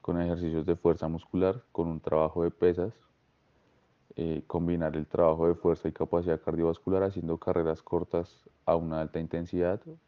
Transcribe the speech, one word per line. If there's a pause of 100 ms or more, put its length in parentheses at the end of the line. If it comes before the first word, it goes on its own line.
con
ejercicios
de
fuerza
muscular,
con
un
trabajo
de
pesas, (1300)
eh,
combinar
el
trabajo
de
fuerza
y
capacidad
cardiovascular
haciendo
carreras
cortas (220)
a
una
alta
intensidad (280)